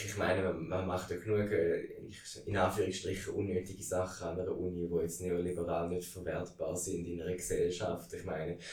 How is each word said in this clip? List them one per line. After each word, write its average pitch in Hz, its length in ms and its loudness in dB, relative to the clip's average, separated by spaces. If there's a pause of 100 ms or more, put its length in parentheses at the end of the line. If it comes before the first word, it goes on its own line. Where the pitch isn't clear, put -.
ich - 140 -6
meine, 92 240 4
man, 85 260 0
man 92 180 0
macht 90 240 -2
ja 87 60 -2
genug, 104 340 2
äh, - 380 4 (560)
in 101 140 0
Anführungsstrichen, 92 760 2
unnötige 92 480 0
Sachen 92 460 0
an 92 120 -2
einer 87 160 0
Uni, 87 300 0
die 85 160 2
jetzt 82 200 -2
neoliberal 87 640 0
nicht 90 240 -2
verwertbar - 640 -2
sind 87 300 -2
in 85 160 -4
einer 90 120 0
Gesellschaft. 87 800 0
Ich - 120 -8
meine, 82 340 -2 (140)